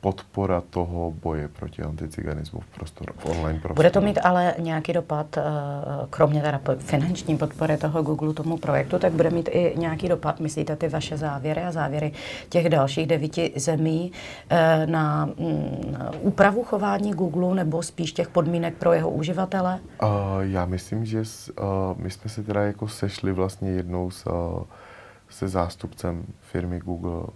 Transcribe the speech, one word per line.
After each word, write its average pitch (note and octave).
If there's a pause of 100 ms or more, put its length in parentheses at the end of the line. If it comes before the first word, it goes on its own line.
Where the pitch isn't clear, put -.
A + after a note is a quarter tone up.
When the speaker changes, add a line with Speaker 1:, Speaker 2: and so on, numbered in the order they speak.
Speaker 1:
podpora F#2+
toho F2 (100)
boje D#2
proti -
anticiganismu D#2
v D#2+ (100)
prostoru, -
v -
online D#2+
prostoru. E2
Speaker 2:
Bude D#3+
to G3
mít G3+
ale F3+
nějaký D#3+
dopad, D#3
eh, D3+ (680)
kromě D3+
teda C#3+
po-, C3+
finanční D#3
podpory D#3
toho D#3
Google D3+
tomu D#3+
projektu, C#3+
tak F3+
bude E3
mít E3
i E3+
nějaký E3
dopad, D#3+
myslíte, D3+
ty D#3+
vaše D3+
závěry D3+
a F3+
závěry D3+ (380)
těch E3+
dalších D3
devíti D#3
zemí, D#3+ (380)
eh, D#3+
na, D3+
mm, D3+ (260)
úpravu G3+
chování G3+
Google F3+
nebo E3+
spíš E3
těch F3
podmínek E3+
pro E3+
jeho D#3+
uživatele? F#3 (240)
Speaker 1:
Eh, G#2+ (340)
já F#2+
myslím, F#2
že A2
s-, -
eh, - (360)
my F#2
jsme -
se G#2+
teda G#2
jako G#2
sešli G2
vlastně F#2
jednou F2+
s, -
eh, F2 (640)
se -
zástupcem F2 (180)
firmy F2+
Google F2 (140)